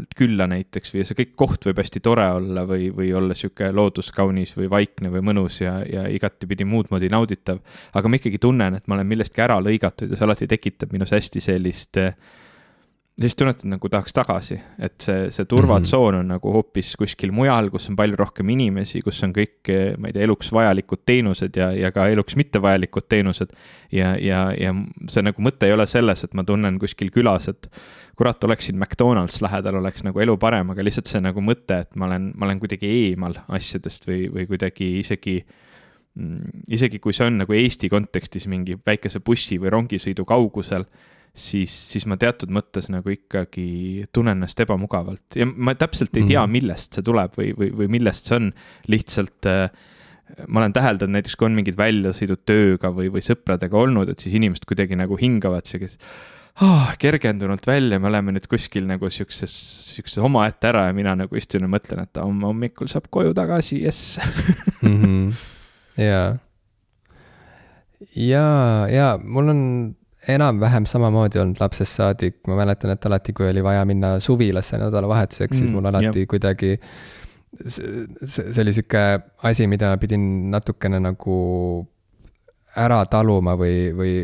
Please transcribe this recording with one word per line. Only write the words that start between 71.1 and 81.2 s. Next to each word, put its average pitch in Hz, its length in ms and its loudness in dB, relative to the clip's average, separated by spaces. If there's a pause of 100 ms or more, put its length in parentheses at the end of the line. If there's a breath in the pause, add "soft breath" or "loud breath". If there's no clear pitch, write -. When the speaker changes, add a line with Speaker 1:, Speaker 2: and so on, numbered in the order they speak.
Speaker 2:
olnud 92 200 0
lapsest - 380 -2
saadik. 98 480 0
Ma 95 100 0
mäletan, 101 380 0
et - 100 -6
alati, 101 280 0
kui 98 160 0
oli 95 140 2
vaja 98 220 2
minna 98 340 2
suvilasse 110 580 2
nädalavahetuseks, 107 800 0
siis 123 120 2
Speaker 1:
Mm, 107 80 -2
Speaker 2:
mul 98 120 0
alati 98 340 0
Speaker 1:
jah. 95 60 -2
Speaker 2:
kuidagi 98 440 0
s-, - 1080 -12 (420)
s-, 131 280 -8
see 120 120 0
oli 104 100 2
sihuke 107 300 0 (400)
asi, 113 240 2
mida 101 260 2
ma 95 40 2
pidin 104 280 0 (260)
natukene 98 480 -2
nagu 92 380 -2 (1300)